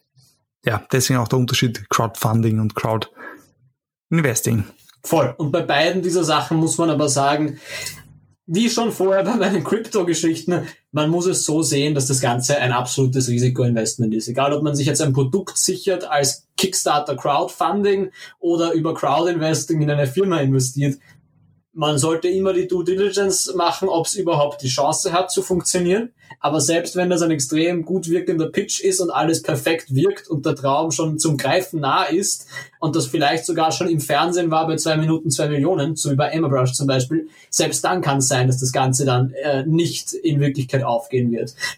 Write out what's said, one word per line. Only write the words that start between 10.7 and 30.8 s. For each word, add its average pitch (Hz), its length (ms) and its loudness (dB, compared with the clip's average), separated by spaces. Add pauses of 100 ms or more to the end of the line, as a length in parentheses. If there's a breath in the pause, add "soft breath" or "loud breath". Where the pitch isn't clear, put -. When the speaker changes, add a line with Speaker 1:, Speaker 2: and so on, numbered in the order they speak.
Speaker 2:
man 151 180 0
muss 170 180 2
es 185 200 0
so 156 160 0
sehen, 143 320 0
dass 131 140 0
das 135 120 0
Ganze 127 380 0
ein 123 140 0
absolutes 127 560 0
Risikoinvestment 120 840 0
ist. 110 140 -2
Egal, 135 260 0
ob 147 120 -2
man 147 100 0
sich 139 140 0
jetzt 151 120 0
ein 139 120 2
Produkt 135 440 0
sichert - 540 -2
als 143 460 -2
Kickstarter 147 580 0
Crowdfunding 185 960 0 (300 loud breath)
oder 170 320 0
über 160 200 0
Crowdinvesting 160 880 0
in 147 100 2
eine 147 180 2
Firma 175 320 0
investiert, 135 580 0 (720 soft breath)
man 151 260 0
sollte 160 280 0
immer 190 260 0
die 175 140 0
Due 175 180 -2
Diligence 190 680 0
machen, 175 340 0
ob's 160 280 -2
überhaupt 156 460 0
die 131 60 -2
Chance 147 440 0
hat 180 180 0
zu 208 100 0
funktionieren. 185 720 0 (300 loud breath)
Aber 147 200 0
selbst 165 360 0
wenn 180 140 0
das 170 120 2
ein 170 80 2
extrem 160 540 0
gut 180 240 -2
wirkender 165 400 0
Pitch - 320 -2
ist 185 180 0
und 175 120 0
alles 156 320 0
perfekt 160 520 -2
wirkt 190 320 2
und 143 200 -4
der 147 100 0
Traum 143 340 0